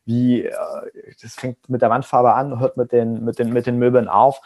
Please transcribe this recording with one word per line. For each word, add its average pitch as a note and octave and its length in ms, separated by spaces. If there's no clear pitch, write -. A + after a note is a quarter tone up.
wie, A#2+ 400
äh, - 80
das A2 140
fängt - 340
mit B2+ 120
der A#2 80
Wandfarbe B2 440
an, C3 260
hört C3 160
mit B2 160
den, A2+ 320
mit A#2 160
den, A#2 140
mit A#2+ 140
den A#2+ 120
Möbeln B2 300
auf, A#2 360